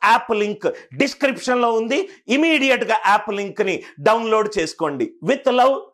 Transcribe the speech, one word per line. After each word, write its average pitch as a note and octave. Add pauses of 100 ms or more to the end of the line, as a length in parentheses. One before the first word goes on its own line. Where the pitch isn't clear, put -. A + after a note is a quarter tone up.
యాప్ A#3
లింక్ G#3
డిస్క్రిప్షన్లో B3+
ఉంది. A3+ (180)
ఇమీడియట్గా C4+ (100)
యాప్ G#3
లింక్ని G3 (160)
డౌన్లోడ్ A3 (100)
చేసుకోండి. D3+ (120)
With B3+
love, B3+ (160)